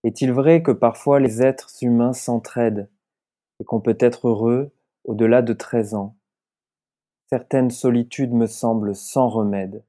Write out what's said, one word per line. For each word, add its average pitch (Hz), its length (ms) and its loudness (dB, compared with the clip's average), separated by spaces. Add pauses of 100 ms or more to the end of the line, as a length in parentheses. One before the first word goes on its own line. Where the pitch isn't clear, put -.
Est-il 127 260 -2
vrai 160 320 4
que 143 80 2
parfois 123 480 2
les 117 220 0
êtres 131 420 -2
humains 120 300 2
s'entraident 113 760 -4 (720)
et - 60 -12
qu'on 110 160 -4
peut 113 180 0
être 120 300 2
heureux 117 420 0 (320)
au-delà 113 380 2
de 117 100 -2
treize 113 420 -4
ans ? 104 220 -6 (1120)
Certaines 127 420 0
solitudes 120 640 -2
me 117 140 2
semblent 110 480 -4
sans 127 320 -2
remède. 101 600 -4